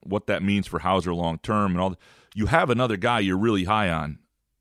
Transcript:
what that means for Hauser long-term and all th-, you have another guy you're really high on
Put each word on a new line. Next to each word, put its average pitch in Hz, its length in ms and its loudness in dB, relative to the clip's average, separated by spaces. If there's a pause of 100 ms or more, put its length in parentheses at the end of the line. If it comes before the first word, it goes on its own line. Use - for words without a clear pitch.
what 98 240 -4
that 90 160 -2
means 101 240 2
for 85 140 -4
Hauser 90 340 0
long-term 90 580 -2
and 87 80 0
all 95 100 2
th-, 90 80 -10 (360)
you 104 120 0
have 165 220 2
another 117 300 0
guy 117 220 0
you're 95 180 0
really 101 260 2
high 104 240 0
on 78 300 -4 (420)